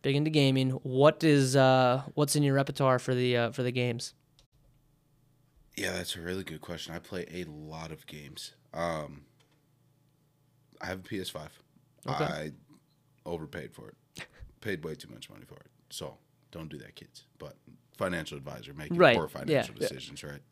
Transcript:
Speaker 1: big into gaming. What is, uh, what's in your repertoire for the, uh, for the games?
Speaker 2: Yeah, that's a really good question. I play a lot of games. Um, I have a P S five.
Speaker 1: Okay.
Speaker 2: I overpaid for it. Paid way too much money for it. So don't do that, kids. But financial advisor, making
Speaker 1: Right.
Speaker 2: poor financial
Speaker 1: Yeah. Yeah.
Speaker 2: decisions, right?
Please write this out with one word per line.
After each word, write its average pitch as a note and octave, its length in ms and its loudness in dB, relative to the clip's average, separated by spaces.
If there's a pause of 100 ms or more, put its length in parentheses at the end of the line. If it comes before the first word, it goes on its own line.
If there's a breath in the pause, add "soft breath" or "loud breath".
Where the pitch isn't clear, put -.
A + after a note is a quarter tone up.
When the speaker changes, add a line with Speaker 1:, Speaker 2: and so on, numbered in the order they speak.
Speaker 1:
big C#3 140 0
into D3+ 140 2
gaming. C3 400 4 (120)
What C#3+ 420 6
is, C#3 320 6
uh, C3 460 6 (120)
what's D3 220 2
in D3 60 4
your C#3 120 4
repertoire C#3 440 2
for B2+ 160 0
the, B2 220 2
uh, A#2 160 2
for C3 100 -4
the B2 100 0
games? B2 420 -2 (1600)
Speaker 2:
Yeah, F2+ 160 -4
that's F2+ 240 -6
a F2 40 -12
really F2+ 240 -6
good D#2+ 160 -12
question. E2 340 -10
I F2 40 -8
play F2 320 -8
a F2+ 140 -8
lot D#2 480 -12
of - 140 -16
games. D2 460 -16 (220)
Um, D#2 480 -4 (1600)
I - 60 -8
have F#2+ 140 -6
a - 20 -18
P F#2+ 180 -8
S F2+ 100 -8
five. D2+ 200 -12 (560)
Speaker 1:
Okay. D3 180 -2
Speaker 2:
I D2+ 280 -6 (720)
overpaid D#2+ 500 -8
for A1 140 -18
it. - 380 -18 (340 loud breath)
Paid F2+ 240 -6
way D#2+ 100 -6
too - 140 -16
much - 220 -18
money - 160 -20
for - 100 -20
it. - 140 -20 (200)
So - 260 -10 (340)
don't D#2+ 200 -12
do D2+ 80 -12
that, - 160 -18
kids. - 300 -20 (140)
But D2 180 -16 (420)
financial E2 400 -4
advisor, C2+ 360 -14
making D#3 220 -6
Speaker 1:
Right. D#3+ 200 8
Speaker 2:
poor D#2+ 120 0
financial - 460 0
Speaker 1:
Yeah. - 80 -6
Yeah. - 60 0
Speaker 2:
decisions, - 360 -10
right? - 160 -12 (120)